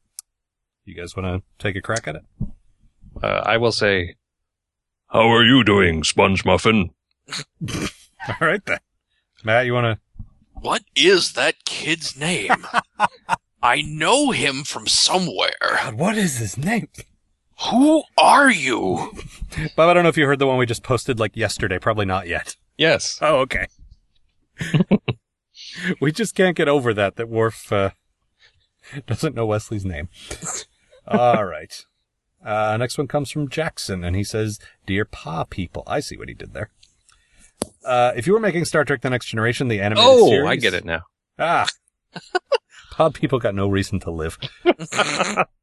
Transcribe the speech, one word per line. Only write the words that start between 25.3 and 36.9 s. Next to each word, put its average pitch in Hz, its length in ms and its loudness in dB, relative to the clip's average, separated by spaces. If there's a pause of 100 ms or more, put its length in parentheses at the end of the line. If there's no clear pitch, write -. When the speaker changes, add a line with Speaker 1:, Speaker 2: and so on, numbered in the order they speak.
Speaker 1:
We 147 100 0
just 214 240 -4
can't 185 200 2
get 165 120 0
over 135 260 2
that, 98 240 0
that 117 120 -6
Worf, 113 420 -2
uh, 98 200 0 (1120)
doesn't 123 300 -4
know 117 100 -2
Wesley's 107 400 -4
name. 87 240 -8 (480)
<laughs> - 500 -20
All 117 380 2
right. 80 400 -12 (580)
Uh, 107 340 0
next 123 200 -4
one 143 100 -4
comes 147 220 -4
from 147 200 -4
Jackson, 107 540 -6
and 87 120 -2
he 101 80 0
says, 107 360 -4 (260)
"Dear 101 200 -2
Pa 156 380 -8
People." - 420 -10
I 135 140 -4
see - 180 -10
what 55 120 -14
he 58 40 -14
did - 200 -16
there. - 180 -12 (1120)